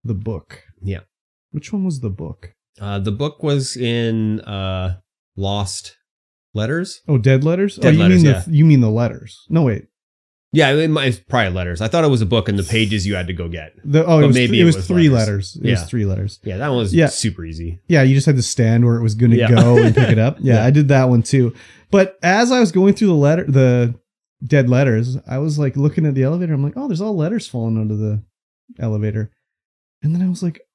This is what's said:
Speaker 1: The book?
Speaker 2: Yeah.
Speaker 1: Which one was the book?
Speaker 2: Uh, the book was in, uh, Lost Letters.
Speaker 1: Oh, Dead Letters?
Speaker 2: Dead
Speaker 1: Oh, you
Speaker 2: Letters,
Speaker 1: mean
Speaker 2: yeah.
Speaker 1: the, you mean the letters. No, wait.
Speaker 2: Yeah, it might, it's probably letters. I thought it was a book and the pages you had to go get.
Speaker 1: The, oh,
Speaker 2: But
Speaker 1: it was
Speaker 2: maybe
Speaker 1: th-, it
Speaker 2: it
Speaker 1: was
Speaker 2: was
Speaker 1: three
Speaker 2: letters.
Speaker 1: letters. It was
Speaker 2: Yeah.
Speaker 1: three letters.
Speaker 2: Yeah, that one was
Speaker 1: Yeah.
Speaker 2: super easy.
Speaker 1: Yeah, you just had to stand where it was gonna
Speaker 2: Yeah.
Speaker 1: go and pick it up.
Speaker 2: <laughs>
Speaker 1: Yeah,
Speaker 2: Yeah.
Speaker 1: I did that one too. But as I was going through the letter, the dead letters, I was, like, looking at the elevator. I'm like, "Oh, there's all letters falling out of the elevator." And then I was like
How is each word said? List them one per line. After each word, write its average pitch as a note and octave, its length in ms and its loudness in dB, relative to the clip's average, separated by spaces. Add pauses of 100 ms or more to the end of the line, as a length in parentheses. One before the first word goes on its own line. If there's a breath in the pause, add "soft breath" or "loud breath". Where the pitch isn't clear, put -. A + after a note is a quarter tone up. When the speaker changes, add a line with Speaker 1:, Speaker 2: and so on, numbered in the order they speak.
Speaker 1:
The A#2 100 -6
book? G2+ 500 -12 (180)
Speaker 2:
Yeah. F#2+ 200 -10 (500)
Speaker 1:
Which D3 200 -12
one G3+ 120 -6
was D#3 180 -6
the A2 80 -8
book? - 440 -14 (260)
Speaker 2:
Uh, G2+ 200 -8
the G2+ 120 -4
book C#3+ 320 -8
was C#3+ 340 -4
in, A2+ 640 -2
uh, F#2+ 560 -6 (380)
Lost G2 640 -8 (560)
Letters. D3+ 540 -6
Speaker 1:
Oh, C#3+ 100 2
Dead C3 260 2
Letters? F#3 340 -2
Speaker 2:
Dead - 120 0
Speaker 1:
Oh, - 20 6
you D#3 80 4
Speaker 2:
Letters, F3 240 6
Speaker 1:
mean C#3 100 6
Speaker 2:
yeah. F#2 80 -2
Speaker 1:
the, E3 100 -8
you D3+ 140 4
mean D3 160 6
the A2 80 2
letters. - 600 -6
No, E3 140 0
wait. A2 240 -2 (640)
Speaker 2:
Yeah, C#3+ 240 2
it D#3+ 140 0
might, C3+ 180 0
it's A#2 100 -2
probably A2 340 -2
letters. F2 300 -6
I A2 60 -4
thought E3 160 0
it D3 60 2
was B2 120 2
a G#2 60 0
book A2 200 0
and G2+ 120 -2
the F#2 40 -4
pages G#2+ 440 -2
you G2 80 -2
had F2+ 100 -6
to F#2 80 -8
go E2+ 140 -8
get. E2 260 -12 (100)
Speaker 1:
The, D3+ 220 2
oh, E3 120 4
Speaker 2:
But D3+ 60 6
Speaker 1:
it C#3+ 40 6
was B2 80 4
Speaker 2:
maybe B2 160 2
Speaker 1:
th-, - 80 2
it - 20 6
Speaker 2:
it E3+ 40 6
Speaker 1:
was E3 100 4
Speaker 2:
was - 120 -6
Speaker 1:
three F3 220 4
Speaker 2:
letters. G#2+ 460 -2
Speaker 1:
letters. - 0 -
It A2 160 -2
was G2+ 80 0
Speaker 2:
Yeah. E2 80 -8
Speaker 1:
three A2 180 -4
letters. G2 380 -6
Speaker 2:
Yeah, F#2+ 140 -10
that C3+ 100 -6
one C3 100 -2
was G#2 160 -2
Speaker 1:
Yeah. D#3+ 140 4
Speaker 2:
super G2+ 360 -6
easy. E2 440 -12
Speaker 1:
Yeah, D3+ 160 4
you C3 100 4
just C#3 140 2
had D3 80 4
to A#2+ 80 0
stand A#2 420 0
where A#2 120 2
it A#2 40 -4
was A2 140 -2
gonna A#2 200 4
Speaker 2:
Yeah. A#2 140 2
Speaker 1:
go A#2+ 280 6
and A2+ 180 4
pick A#2+ 140 4
it A2 100 2
up. B2 180 0
Speaker 2:
<laughs> - 40 -12
Speaker 1:
Yeah, B2+ 160 2
Speaker 2:
Yeah. A2 80 2
Speaker 1:
I B2+ 40 4
did D3 200 2
that C3 200 4
one A#2+ 140 2
too. B2 320 0 (340 loud breath)
But F#3+ 320 0
as G#3+ 300 0
I B3+ 80 2
was G#3 120 2
going F#3+ 220 2
through G#3 140 0
the F3 80 2
letter, D3 320 2
the B2 480 2 (500)
dead B2+ 240 2
letters, B2 480 0 (100)
I C3 120 -8
was, D3 180 -4
like, C#3 180 -2
looking D3 300 0
at C#3+ 80 -2
the C3 100 -2
elevator. E3 300 -2
I'm C#3 100 -2
like, D3 120 -4
"Oh, C#4 120 -8
there's F3+ 140 -4
all G#3+ 140 -4
letters F3+ 320 -4
falling A2+ 320 -4
out G#2+ 100 -4
of G#2+ 80 -4
the G#2+ 240 -4 (560)
elevator." G#2+ 540 -6 (720)
And D3+ 100 -2
then F3 80 -4
I F#3 80 -2
was F3 140 -6
like E3+ 180 -8 (140)